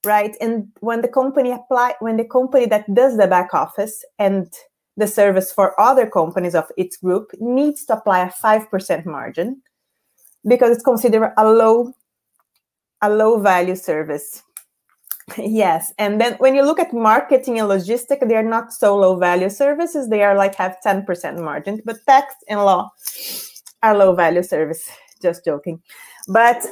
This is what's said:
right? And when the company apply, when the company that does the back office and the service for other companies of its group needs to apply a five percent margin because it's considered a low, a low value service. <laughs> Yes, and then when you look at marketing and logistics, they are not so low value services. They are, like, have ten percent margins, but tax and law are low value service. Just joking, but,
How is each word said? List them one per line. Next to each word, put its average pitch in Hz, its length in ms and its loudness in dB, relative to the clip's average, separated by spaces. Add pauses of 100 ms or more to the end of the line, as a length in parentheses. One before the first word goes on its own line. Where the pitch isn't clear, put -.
right? 208 340 0
And 226 280 -4 (120)
when 233 220 -4
the 247 60 -2
company 262 420 0
apply, 247 500 -2
when 226 160 -4
the 226 80 -2
company 254 420 0
that 208 280 -2
does 247 240 4
the 196 80 4
back 180 260 0
office 202 500 -6 (160)
and 196 320 -2 (460)
the 208 100 0
service 196 440 2
for 196 300 0
other 247 260 4
companies 170 480 -4
of 160 220 -2
its 180 220 -6
group 190 320 -2 (100)
needs 269 460 -2
to 220 100 0
apply 190 240 0
a 185 100 -4
five 220 400 0
percent 180 360 -4
margin 170 560 -8 (840)
because 240 260 4
it's 233 120 -2
considered 220 540 2
a 220 100 4
low, 226 460 4 (1080)
a 208 80 2
low 214 300 2
value 185 380 2
service. 156 720 -8
<laughs> - 40 -20 (840)
Yes, 196 580 -2
and 208 240 -2
then 233 180 0
when 262 180 4
you 277 80 4
look 302 160 0
at - 120 -2
marketing 233 680 2
and 214 80 0
logistics, 233 580 -2
they 226 80 2
are 220 80 2
not 226 300 -4
so 202 240 2
low 185 200 4
value 180 320 0
services. 285 600 -2
They 208 160 2
are, 202 100 4
like, 196 220 0
have 185 260 -6
ten 196 240 -2
percent 165 320 -8
margins, 165 460 -8
but 226 200 -12
tax 277 300 2 (140)
and 208 100 -4
law 196 320 2 (920)
are 214 140 4
low 190 180 4
value 175 280 0
service. 160 480 -6 (320)
Just 170 220 -4
joking, 165 360 -6 (460)
but, 233 460 0